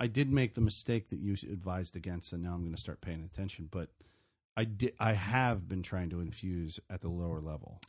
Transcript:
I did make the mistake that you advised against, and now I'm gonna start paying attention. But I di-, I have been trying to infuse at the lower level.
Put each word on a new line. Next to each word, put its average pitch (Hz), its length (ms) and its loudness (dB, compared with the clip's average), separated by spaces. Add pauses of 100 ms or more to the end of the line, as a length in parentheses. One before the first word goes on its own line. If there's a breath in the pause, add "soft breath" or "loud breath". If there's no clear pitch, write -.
I 123 60 6
did 135 260 4
make 131 220 6
the 120 80 2
mistake 113 480 2
that - 80 -4
you 98 160 2 (160)
advised 92 460 -4
against, 87 360 -6
and 87 100 -2
now 87 120 -2
I'm 87 100 -2
gonna 85 140 -4
start - 240 -8
paying 82 200 -4
attention. 90 480 -6
But 85 200 -4 (640)
I 113 80 2
di-, 110 340 0
I 110 140 4
have 107 560 2
been 92 140 -2
trying 90 280 -2
to 87 100 -2
infuse 85 680 -4
at 92 140 -6
the 85 80 -2
lower 85 320 -2
level. 78 460 -8